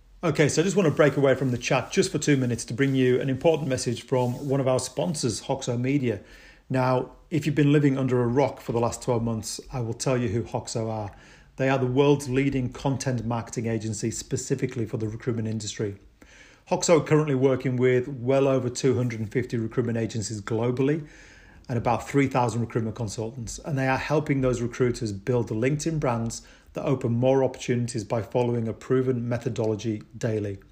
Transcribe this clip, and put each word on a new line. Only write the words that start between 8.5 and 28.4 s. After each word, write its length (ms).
for 100
the 80
last 220
twelve 220
months, 360
I 80
will 120
tell 240
you 120
who 140
Hoxo 460
are. 220
They 100
are 100
the 100
world's 420
leading 420
content 540
marketing 400
agency 460
specifically 720
for 100
the 140
recruitment 400
industry. 480
Hoxo 300
are 40
currently 300
working 440
with 300
well 400
over 220
two 260
hundred 260
and 100
fifty 260
recruitment 400
agencies 440
globally 680
and 100
about 300
three 200
thousand 340
recruitment 340
consultants, 640
and 180
they 100
are 100
helping 440
those 200
recruiters 500
build 360
the 80
LinkedIn 440
brands 440
that 120
open 260
more 320
opportunities 600
by 180
following 460